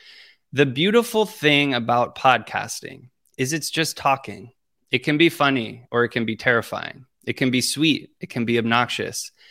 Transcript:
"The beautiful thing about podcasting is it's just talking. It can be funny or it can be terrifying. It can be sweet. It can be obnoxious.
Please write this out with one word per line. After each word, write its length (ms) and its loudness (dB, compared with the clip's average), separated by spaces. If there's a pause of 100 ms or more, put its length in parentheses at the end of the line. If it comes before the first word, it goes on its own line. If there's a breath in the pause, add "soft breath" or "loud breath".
(540 loud breath)
"The 120 4
beautiful 600 2
thing 480 2
about 420 0
podcasting 920 -2 (280)
is 160 -2
it's 180 -6
just 260 -4
talking. 540 -2 (400)
It 80 2
can 180 0
be 120 8
funny 600 -2
or 140 2
it 60 0
can 160 -2
be 100 -4
terrifying. 680 -2 (200)
It 120 -6
can 120 0
be 120 0
sweet. 580 0
It 100 -12
can 160 -4
be 140 0
obnoxious. 720 -2 (200 soft breath)